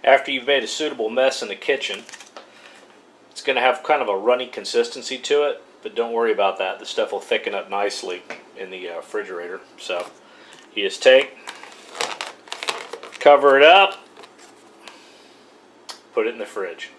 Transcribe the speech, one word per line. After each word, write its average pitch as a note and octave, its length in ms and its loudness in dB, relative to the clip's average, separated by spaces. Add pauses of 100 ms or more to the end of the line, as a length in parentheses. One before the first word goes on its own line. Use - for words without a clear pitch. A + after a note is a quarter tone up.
After C3+ 260 4
you've B2+ 160 -6
made C3+ 160 2
a A2 60 -8
suitable C3 420 -4
mess C3 320 0
in A2+ 60 -8
the G2 80 -10
kitchen, A2+ 480 -4 (1300)
it's - 100 -16
gonna C3 180 0
have B2+ 220 2
kind D3 180 0
of A#2 80 -2
a G2 80 0
runny B2 300 0
consistency A#2 720 -4
to D3 240 0
it, C#3 180 -2 (220)
but G#2 140 -12
don't A#2 160 -2
worry A#2 180 0
about G2 280 0
that. F#2 200 -4
The - 80 -16
stuff - 240 -4
will G2 100 -6
thicken A2 320 -4
up F#2 160 -8
nicely G2 540 -6 (340)
in F#2+ 140 -12
the, F2+ 200 -12
uh, E2+ 80 -10
refrigerator. F#2 600 -10 (160)
So G#2 300 -8 (680)
you G#2 120 -4
just - 180 -4
take, C3 340 6 (1800)
cover C#3 400 6
it C#3+ 60 8
up, F#3+ 400 6 (2000)
put A2 140 0
it - 20 -4
in A#2+ 80 -12
the G#2 80 -8
fridge. F2+ 520 -10